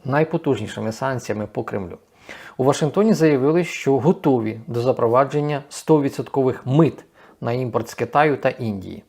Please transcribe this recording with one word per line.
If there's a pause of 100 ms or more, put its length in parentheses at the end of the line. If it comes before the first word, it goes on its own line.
найпотужнішими
санкціями
по
Кремлю. (580)
У
Вашингтоні
заявили,
що
готові
до
запровадження
сто
відсоткових
мит (360)
на
імпорт
з
Китаю
та
Індії.